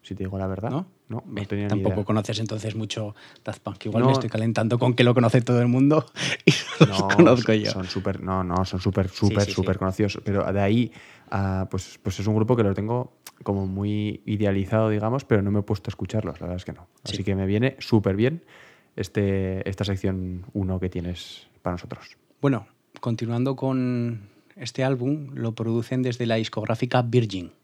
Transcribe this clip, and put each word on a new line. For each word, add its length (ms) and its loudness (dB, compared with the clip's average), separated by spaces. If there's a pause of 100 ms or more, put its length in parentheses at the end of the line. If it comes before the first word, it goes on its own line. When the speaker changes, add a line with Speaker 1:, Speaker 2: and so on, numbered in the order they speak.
Speaker 1:
Si 140 -10
te 80 -8
digo 140 -6
la 100 -2
verdad. 220 -4
Speaker 2:
¿No? 180 -4 (220)
Speaker 1:
No, 160 -8
no 80 -14
Speaker 2:
Bien, 120 -6
Speaker 1:
tenía 200 -4
ni 60 -2
Speaker 2:
tampoco 240 0
Speaker 1:
idea. 100 -2
Speaker 2:
conoces 340 -2
entonces 340 -6
mucho 420 -6 (280)
Daft 180 -10
Punk. 240 -10
Igual 180 2
Speaker 1:
No. 40 6
Speaker 2:
me 60 6
estoy 160 0
calentando 500 0
con 140 2
que 100 4
lo 100 6
conoce 280 6
todo 180 2
el 80 4
mundo 380 4 (220)
<laughs> 180 -2
y 60 10 (340)
los 160 0
Speaker 1:
No, 80 0
Speaker 2:
conozco 420 8
yo. 180 2
Speaker 1:
son 160 -4
súper, 360 -4
no, 240 -2
no, 180 2
son 160 -4
súper, 300 2
Speaker 2:
Sí, 80 -12
Speaker 1:
súper, 240 2
Speaker 2:
sí, 60 4
sí. 80 -6
Speaker 1:
súper 220 2
conocidos. 460 -2
Pero 300 0
de 80 0
ahí 320 2 (360)
a, 400 -2
pues, 320 -8
pues 160 -6
es 100 -2
un 80 2
grupo 200 4
que 80 2
lo 100 2
tengo 440 -4 (260)
como 240 -2
muy 580 -4
idealizado, 640 0
digamos, 360 -2
pero 160 2
no 100 0
me 80 2
he 40 -2
puesto 260 -4
a 20 -8
escucharlos, 480 -6
la 80 -8
verdad 100 -6
es 80 -10
que 60 -10
no. 160 -16 (160)
Así 140 -8
Speaker 2:
Sí. 80 -6
Speaker 1:
que 100 0
me 100 0
viene 340 0
súper 360 2
bien 300 0 (500)
este, 760 -2
esta 140 -4
sección 720 -4
uno 260 -2
que 80 -4
tienes 600 -8 (140)
para 120 -4
nosotros. 440 -14 (240)
Speaker 2:
Bueno, 260 0 (340)
continuando 560 -2
con 720 -2 (260)
este 300 -4
álbum, 480 -2
lo 220 -4
producen 480 -2
desde 220 -2
la 100 2
discográfica 640 0
Virgin 500 0 (120)